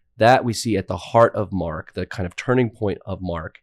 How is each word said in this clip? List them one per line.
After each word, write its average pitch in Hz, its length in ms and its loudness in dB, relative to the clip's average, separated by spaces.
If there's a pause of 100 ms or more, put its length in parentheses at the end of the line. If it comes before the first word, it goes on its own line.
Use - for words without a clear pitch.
(180)
That 113 260 6
we 120 100 -2
see 107 240 -2
at 95 100 -4
the 92 100 -6
heart - 380 4
of 98 180 -4
Mark, 82 400 -6
the 92 140 -8
kind 92 180 -8
of 90 100 -10
turning 123 360 0
point 101 340 -4
of 92 160 -10
Mark, 85 400 -10